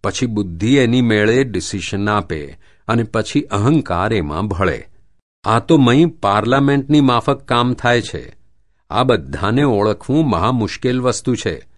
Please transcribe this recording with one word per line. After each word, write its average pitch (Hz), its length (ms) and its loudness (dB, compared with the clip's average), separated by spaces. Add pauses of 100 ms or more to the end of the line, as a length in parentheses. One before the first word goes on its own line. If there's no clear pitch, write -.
પછી 104 220 -4
બુદ્ધિ 104 520 0
એની 123 240 4
મેળે 113 420 2
ડિસિઝન 101 680 -4
આપે 82 480 -4 (300)
અને 120 160 0
પછી 113 380 -2
અહંકાર 107 720 0
એમાં 85 340 -2
ભળે. 92 400 -2 (560)
આ 110 160 0
તો 160 180 2
મઈ 131 280 6
પાર્લામેન્ટની 139 960 2
માફક 135 440 0
કામ 123 280 0
થાય 120 280 0
છે. - 340 -12 (540)
આ 113 140 0
બધાને 104 600 0
ઓળખવું 123 680 0
મહા 98 220 0
મુશ્કેલ 123 500 -2
વસ્તુ 123 340 -2
છે. 82 320 -6 (100)